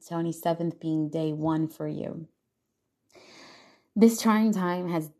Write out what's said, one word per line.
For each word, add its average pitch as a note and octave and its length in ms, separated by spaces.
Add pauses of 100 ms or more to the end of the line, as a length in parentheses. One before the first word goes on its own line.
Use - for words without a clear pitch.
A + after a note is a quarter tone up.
Twenty-seventh E3+ 720
being D#3 300
day D#3 220
one D#3 360
for D#3 180
you. D#3 400 (1700)
This A3+ 260
trying A3 320
time F3+ 360
has D#3+ 300